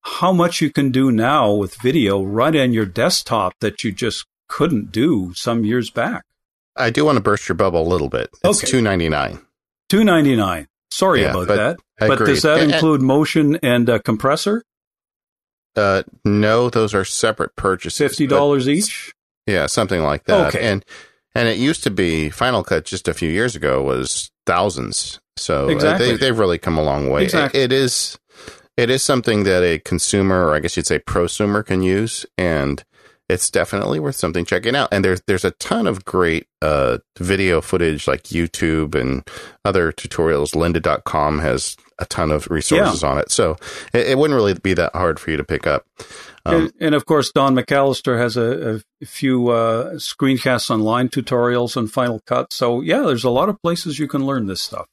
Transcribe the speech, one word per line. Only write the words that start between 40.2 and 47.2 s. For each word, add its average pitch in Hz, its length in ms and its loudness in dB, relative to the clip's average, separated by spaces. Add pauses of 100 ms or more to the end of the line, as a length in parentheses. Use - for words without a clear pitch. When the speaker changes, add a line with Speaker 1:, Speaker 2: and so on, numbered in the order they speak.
Speaker 2:
Lynda 82 260 0
dot - 220 -2
com 76 340 0
has 65 380 -2 (240)
a - 60 -6
ton 80 260 -2
of 76 180 -4
resources 110 520 0
Speaker 1:
Yeah. 73 60 0
Speaker 2:
on 69 100 0
it. - 120 -4
So 82 260 0 (360)
it, 120 160 2
it 135 100 2
wouldn't 147 180 2
really 101 180 2
be 95 200 -2
that - 200 0
hard 85 260 -2
for - 100 -8
you 78 60 -2
to 71 80 -4
pick - 200 -4
up. 73 220 -2 (580)
Um, - 100 0
Speaker 1:
And, 160 260 0
and 156 140 0
of 143 120 -2
course, 147 240 2